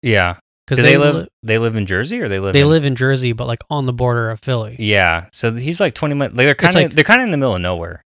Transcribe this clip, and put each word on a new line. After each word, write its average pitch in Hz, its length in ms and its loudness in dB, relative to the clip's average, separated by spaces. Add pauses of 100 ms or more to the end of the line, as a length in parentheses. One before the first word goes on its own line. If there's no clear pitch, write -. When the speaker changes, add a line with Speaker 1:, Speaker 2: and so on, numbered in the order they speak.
Speaker 1:
Yeah. 95 360 0 (280)
Speaker 2:
'Cause 131 120 0
Speaker 1:
Do 120 60 2
Speaker 2:
they 131 100 6
Speaker 1:
they 139 40 6
live, 147 180 4
Speaker 2:
li-, 170 120 -6 (160)
Speaker 1:
they 110 160 0
live 113 160 -2
in 104 100 -2
Jersey, 127 360 -4
or 131 80 -4
they 95 100 -2
live 98 140 -4
Speaker 2:
they 143 80 4
Speaker 1:
in 147 80 4
Speaker 2:
live 156 160 2
in 135 100 0
Jersey, 127 380 0
but, 123 140 -6
like, 117 220 -6
on 147 160 -4
the 127 80 -2
border 120 380 -2
of 110 80 -10
Philly. 117 400 -6
Speaker 1:
Yeah. 98 540 2
So 113 180 -2
th-, 117 120 -8
he's, 165 160 -6
like, 175 140 0
twenty 147 220 -4
mi-, 139 140 -2
like, - 60 -12
they're 131 160 4
Speaker 2:
It's - 100 -2
Speaker 1:
kinda, 180 180 4
Speaker 2:
like 143 140 2
Speaker 1:
they're 151 100 2
kinda 247 220 4
in 214 60 -2
the 156 60 0
middle 127 180 0
of 90 60 -2
nowhere. 87 460 -6